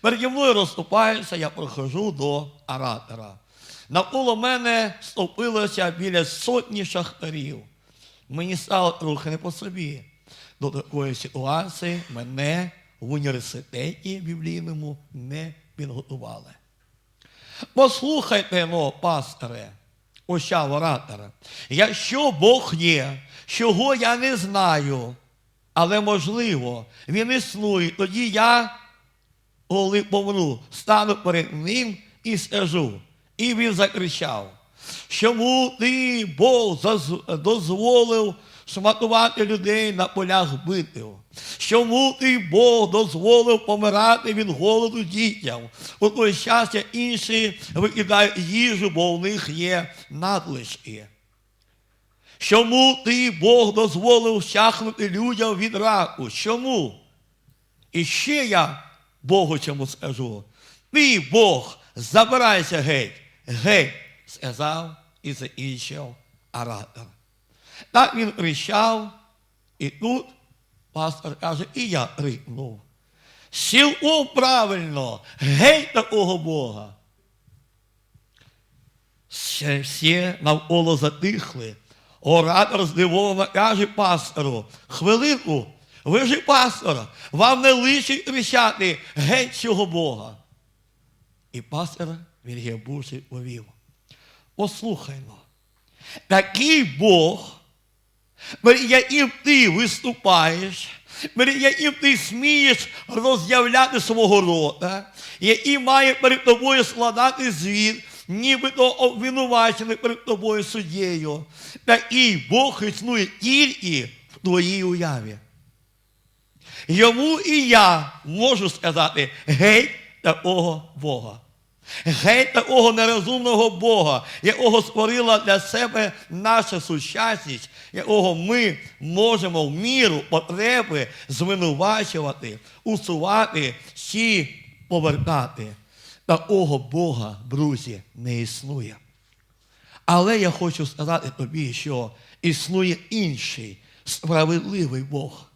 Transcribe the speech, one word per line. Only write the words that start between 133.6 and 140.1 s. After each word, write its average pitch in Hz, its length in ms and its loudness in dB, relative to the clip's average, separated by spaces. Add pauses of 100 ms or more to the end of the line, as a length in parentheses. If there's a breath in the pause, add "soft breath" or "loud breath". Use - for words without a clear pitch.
чи 208 640 -2 (320)
повертати.'» 143 880 -2 (500 soft breath)
Такого 175 540 2
Бога, 120 680 -4
друзі, 127 560 -4 (140)
не 120 260 -6
існує. 117 540 -10 (1080 soft breath)
Але 185 340 4